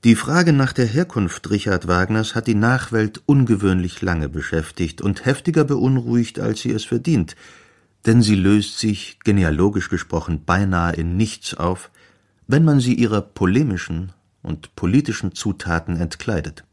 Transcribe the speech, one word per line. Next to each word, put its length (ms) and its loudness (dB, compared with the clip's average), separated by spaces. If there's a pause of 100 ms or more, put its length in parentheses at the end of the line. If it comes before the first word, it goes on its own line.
Die 80 6
Frage 380 2
nach 180 2
der 140 0
Herkunft 640 -4
Richard 400 0
Wagners 440 0
hat 140 -4
die 80 2
Nachwelt 720 0
ungewöhnlich 760 2
lange 280 -2
beschäftigt 720 -6
und 240 -4
heftiger 400 0
beunruhigt, 720 0
als 220 -4
sie 100 -4
es 140 -4
verdient, 500 -2 (720)
denn 160 6
sie 140 4
löst 440 2
sich, 460 -4
genealogisch 640 2
gesprochen, 560 -4
beinahe 480 0
in 240 -4
nichts 380 -4
auf, 360 -4 (560)
wenn 160 4
man 160 4
sie 140 2
ihrer 260 0
polemischen 920 -2 (280)
und 360 -12
politischen 580 -2
Zutaten 600 -4
entkleidet. 760 -6